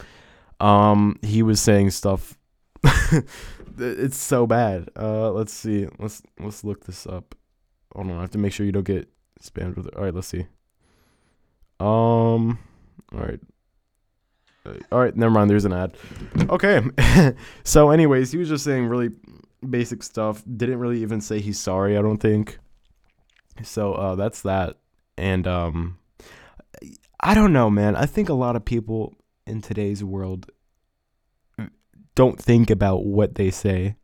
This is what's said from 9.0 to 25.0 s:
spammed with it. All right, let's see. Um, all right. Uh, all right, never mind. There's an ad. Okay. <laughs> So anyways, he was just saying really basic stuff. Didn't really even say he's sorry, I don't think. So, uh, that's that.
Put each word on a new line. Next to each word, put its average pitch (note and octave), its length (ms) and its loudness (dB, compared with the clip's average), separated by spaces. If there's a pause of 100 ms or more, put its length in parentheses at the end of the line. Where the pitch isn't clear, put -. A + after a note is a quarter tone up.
spammed - 360 -12
with F#2 100 -12
it. - 80 -16
All - 80 -8
right, F#2+ 100 -6
let's F2+ 140 -10
see. F2 180 -10 (1300)
Um, A2+ 800 2 (520)
all - 80 -12
right. - 200 -10 (1300)
Uh, - 80 -14 (180)
all A#2+ 80 0
right, B2 160 0
never A2+ 160 4
mind. G#2 180 4
There's G#2 140 4
an G2 80 0
ad. F2+ 240 -6 (540)
Okay. F3+ 340 2 (140)
<laughs> C3 360 6 (300)
So D3+ 280 6
anyways, C#3 400 4
he D3+ 60 -4
was E3+ 120 -4
just C#3+ 160 -6
saying C3 220 -2
really A#2+ 240 -2 (560)
basic A#2+ 360 -4
stuff. G#2+ 400 -6 (140)
Didn't A#2+ 200 -4
really A#2+ 240 -4
even G#2+ 200 -4
say G#2+ 180 -6
he's G2+ 200 -6
sorry, G2 380 0
I G#2 40 2
don't G#2+ 180 0
think. G#2+ 400 0 (1040)
So, G#2 300 -4
uh, F#2+ 220 -4
that's G2+ 260 -4
that. F#2+ 380 -4 (380)